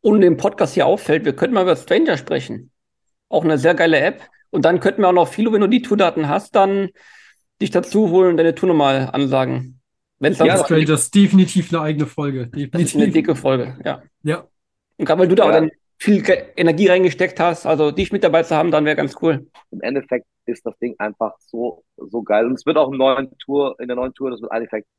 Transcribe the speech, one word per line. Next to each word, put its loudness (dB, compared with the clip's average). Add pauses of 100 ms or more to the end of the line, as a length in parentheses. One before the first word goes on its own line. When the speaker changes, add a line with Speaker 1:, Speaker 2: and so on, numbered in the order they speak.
Speaker 1:
ohne 4
den 4
Podcast -2
hier 2
auffällt, -2
wir -2
könnten -2
mal 2
über 2
Stranger 0
sprechen. -8 (600)
Auch -2
eine 0
sehr 2
geile 2
App. -2 (300)
Und -2
dann 4
könnten 0
wir 4
auch 2
noch, 4
Philo, -2
wenn 2
du 2
die 2
Tourdaten 0
hast, -6
dann 2 (720)
dich -4
dazu 0
holen 4
und 0
deine 2
Tour -2
nochmal 2
ansagen. -4 (400)
Wenn's 0
dann 2
Speaker 2:
Ja, 2
Speaker 1:
so 0
Speaker 3:
Stranger 2
ist -2
definitiv 4
eine -2
eigene -2
Folge. -8
Speaker 1:
Das -12
ist -8
eine 0
Speaker 3:
Definitiv. 0
Speaker 1:
dicke 2
Folge, -2
ja. -8 (180)
Speaker 3:
Ja. -6 (520)
Speaker 1:
Und -4
gerade 2
weil 4
du 2
da 4
Speaker 2:
Ja. 2
Speaker 1:
auch 2
dann 2 (260)
viel 2
Ge-, 0 (120)
Energie 2
reingesteckt 2
hast, -2
also 0
dich -4
mit -2
dabei 2
zu -2
haben, 0
dann 2
wär 0
ganz -4
cool. -2 (240)
Speaker 2:
Im -14
Endeffekt -6 (200)
ist -10
das -10
Ding -8
einfach -6
so, -10 (140)
so -10
geil. 0
Und -2
es -10
wird 0
auch 0
im -8
neuen 0
Tour, -4
in -12
der -8
neuen -8
Tour, -8
das -12
wird -12
ein -6
Effekt -10 (120)